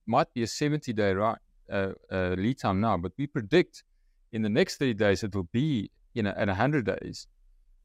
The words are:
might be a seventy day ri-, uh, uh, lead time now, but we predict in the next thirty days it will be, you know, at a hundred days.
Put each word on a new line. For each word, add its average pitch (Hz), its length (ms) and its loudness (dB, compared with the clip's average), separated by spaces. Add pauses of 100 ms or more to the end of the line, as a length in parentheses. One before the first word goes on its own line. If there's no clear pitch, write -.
might 131 280 0
be 120 100 -2
a 110 40 -2
seventy 147 460 -2
day 101 200 2
ri-, 104 220 0 (360)
uh, 95 180 -2 (220)
uh, 92 260 0
lead 110 220 0
time 98 220 0
now, 107 160 2
but 87 200 -4
we 139 100 -4
predict 139 560 0 (480)
in 110 100 -2
the 107 80 0
next 135 280 2
thirty 135 160 0
days 101 300 2
it 101 120 -4
will 95 160 -4
be, 131 400 0 (220)
you 117 100 -2
know, 98 120 0
at 107 140 0
a 98 40 2
hundred 123 320 2
days. - 420 -6 (580)